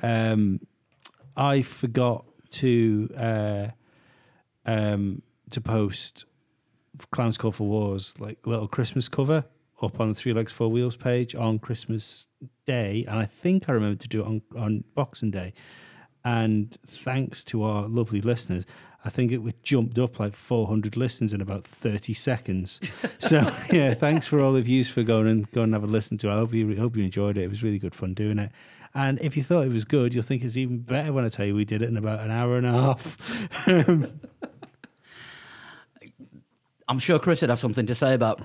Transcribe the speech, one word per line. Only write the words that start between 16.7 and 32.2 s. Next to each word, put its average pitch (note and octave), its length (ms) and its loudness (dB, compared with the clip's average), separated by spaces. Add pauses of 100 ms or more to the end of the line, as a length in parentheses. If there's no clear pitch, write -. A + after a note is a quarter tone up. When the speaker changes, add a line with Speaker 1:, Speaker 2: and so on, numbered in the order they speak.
Speaker 1:
thanks - 580 -6
to A2 180 -4
our G#2 240 0
lovely A2 340 0
listeners, A#2 440 -2 (400)
I G#2+ 60 -6
think B2 200 0
it A#2 120 -4
was A2+ 180 -6
jumped A#2+ 380 2
up, B2 200 0
like, G#2 140 -2
four A2+ 340 0
hundred G#2+ 300 -2
listens A#2 360 -2
in G2+ 80 -2
about G2 240 -6
thirty G#2+ 480 -4
seconds. F#2+ 720 -4
<laughs> - 340 -8
So, D#3+ 180 4 (360)
yeah, C#3 200 6
thanks D3 340 2
for D3 120 4
all C3+ 160 6
of A#2+ 140 2
yous B2+ 180 4
for A#2+ 160 0
going A2 240 4
and, A2 240 2
going A#2 140 2
and A2 80 4
have G#2 100 0
a G#2 40 -4
listen G#2+ 320 0
to G#2 100 0
it. - 20 2
I G#2 60 2
hope A2+ 160 0
you, G#2+ 240 0
hope A#2 180 0
you G#2 80 2
enjoyed G2+ 340 0
it. F#2+ 60 0
It F2+ 60 -4
was G#2+ 120 -6
really G#2 180 0
good F#2 160 -6
fun F#2 180 -6
doing G#2 260 -2
it. G2+ 120 -6 (420)
And C3+ 280 0
if C#3+ 140 -4
you D3 80 0
thought E3 220 2
it B2+ 60 0
was A2 140 0
good, B2 280 2
you'll A#2+ 100 0
think B2+ 220 -2
it's A#2 100 -6
even B2 240 -2
better C3 320 -2
when C3 140 0
I A2 40 -2
tell G2+ 160 -4
you G2+ 100 0
we G#2+ 100 2
did G#2+ 160 -2
it A#2 80 0
in A#2 80 -2
about G#2+ 240 -4